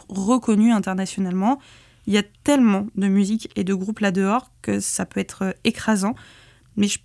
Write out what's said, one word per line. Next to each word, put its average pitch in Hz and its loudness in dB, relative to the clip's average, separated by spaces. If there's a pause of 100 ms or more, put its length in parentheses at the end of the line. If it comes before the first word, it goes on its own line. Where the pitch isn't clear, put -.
reconnu 214 2
internationalement. 190 -2 (460)
Il 202 0
y 208 2
a 202 0 (200)
tellement 214 4 (100)
de 196 0
musique 202 0
et 202 -2
de 196 -2
groupes 202 -6
là 202 0
dehors 196 0 (120)
que 202 -2
ça - -6
peut - -6
être, - -10
euh, 190 -2 (120)
écrasant. 220 0 (640)
Mais 202 2
je - -6